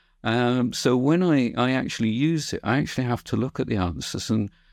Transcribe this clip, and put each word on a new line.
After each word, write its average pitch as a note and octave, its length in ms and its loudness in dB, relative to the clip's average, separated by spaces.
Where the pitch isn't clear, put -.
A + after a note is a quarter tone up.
Um, A#2+ 500 2
so B2+ 240 2
when D3+ 260 4
I, C#3+ 340 2
I B2 160 2
actually B2 380 -2
use D3 420 0
it, - 100 -4
I A#2 160 0
actually - 260 -2
have B2 200 -2
to - 120 -4
look B2 220 -2
at - 80 -2
the A2+ 100 -2
answers - 540 -4
and, G#2+ 200 0